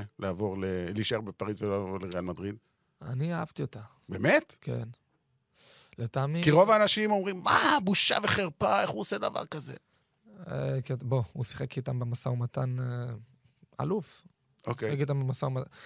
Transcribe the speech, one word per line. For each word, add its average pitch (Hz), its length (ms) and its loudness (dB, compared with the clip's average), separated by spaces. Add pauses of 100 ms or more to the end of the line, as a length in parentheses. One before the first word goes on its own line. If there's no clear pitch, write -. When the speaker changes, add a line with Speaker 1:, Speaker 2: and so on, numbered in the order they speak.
(180)
Speaker 1:
לעבור 95 400 -2
ל-, 95 60 -4 (300)
להישאר 107 260 -2
בפריז 101 420 -6
ולא 104 100 0 (120)
לעבור 95 160 -6
לריאל 90 240 -4
מדריד? 90 300 -6 (480)
Speaker 2:
אני 147 320 -4
אהבתי 165 280 -6
אותה. 120 180 -8 (280)
Speaker 1:
באמת? 180 520 2
Speaker 2:
כן. 120 280 -6 (1120)
לטעמי 139 440 -2
Speaker 1:
כי 156 80 6
רוב 180 200 8
האנשים 214 400 6
אומרים, 196 320 0
"מה, 302 420 6
בושה - 380 4
וחרפה, 196 600 2
איך 110 80 0
הוא 107 100 -4
עושה - 180 -2
דבר - 280 -2
כזה?" 139 280 -10 (760)
Speaker 2:
אה, 135 360 -4
כי - 80 -6
את-, 127 100 -6
בוא, 127 200 0 (100)
הוא 131 120 -4
שיחק - 320 -6
איתם 127 220 -4
במשא 120 300 -4
ומתן, 127 520 -2
אה, 123 340 -6 (680)
אלוף. 165 420 -4 (440)
Speaker 1:
אוקיי. 117 240 -2
Speaker 2:
שיחק 139 100 0
איתם 139 200 0
במשא 131 260 -2
ומתן. 131 240 -4 (160)